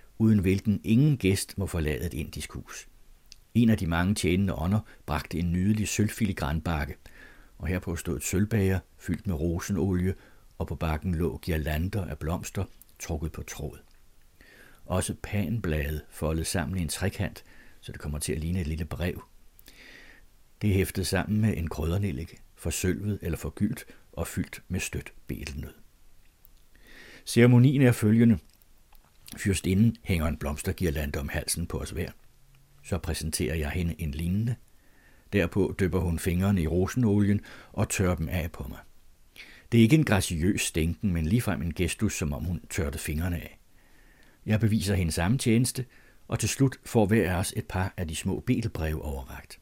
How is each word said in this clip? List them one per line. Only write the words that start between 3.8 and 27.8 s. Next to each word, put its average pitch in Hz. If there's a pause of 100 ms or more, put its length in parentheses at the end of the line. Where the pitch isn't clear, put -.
mange 87
tjenende 92
ånder 92 (260)
bragte 76
en 85
nydelig 98
sølvfiligranbakke, 82 (640)
og -
herpå 87
stod 78
et -
sølvbager 95 (200)
fyldt -
med 92
rosenolie, 90 (440)
og 90
på -
bakken 80
lå 80
girlander 82
af -
blomster, 90 (340)
trukket 78
på 73
tråd. - (1120)
Også 92
panblade 78
foldet 80
sammen 92
i 90
en 78
trekant, - (360)
så -
det -
kommer 73
til 71
at -
ligne 85
et 78
lille 78
brev. - (1400)
Det 104
er 92
hæftet 95
sammen 98
med 107
en 82
kryddernellike, 82 (140)
forsølvet 92
eller 80
forgyldt - (280)
og -
fyldt -
med 87
stødt - (140)
betelnød. 69 (1500)
Ceremonien 123